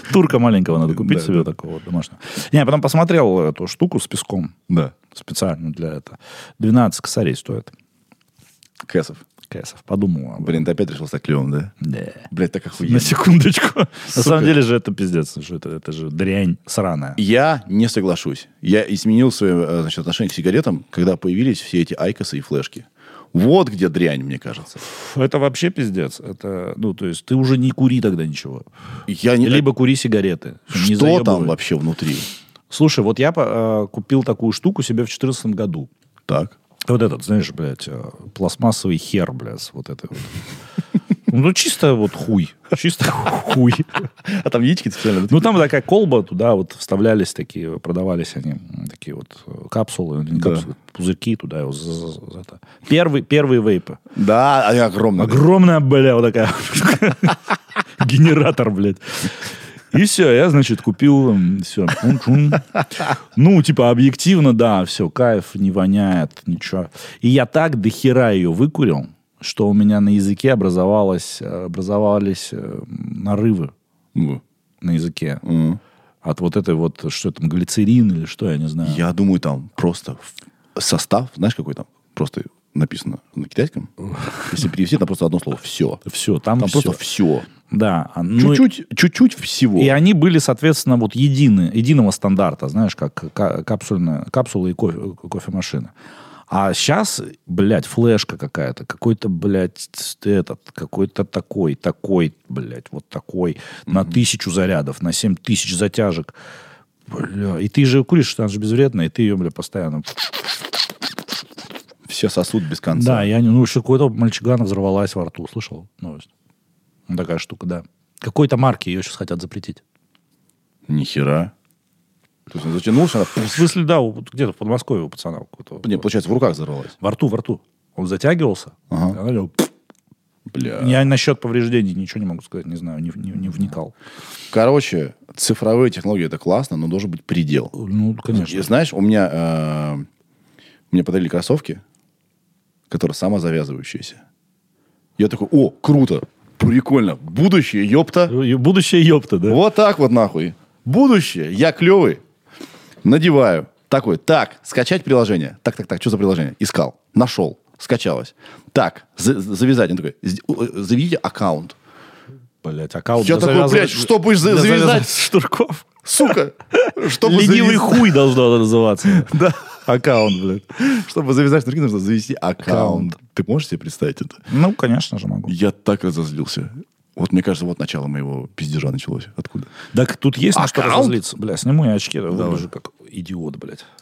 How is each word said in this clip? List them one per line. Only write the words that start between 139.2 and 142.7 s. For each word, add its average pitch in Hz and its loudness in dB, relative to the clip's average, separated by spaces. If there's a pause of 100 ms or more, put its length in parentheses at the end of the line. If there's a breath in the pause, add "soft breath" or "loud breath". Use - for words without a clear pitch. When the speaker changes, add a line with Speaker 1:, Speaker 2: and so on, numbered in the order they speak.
Speaker 2:
э, 78 -4 (880 soft breath)
мне 87 2
подарили 90 -2
кроссовки, 90 -2 (1080)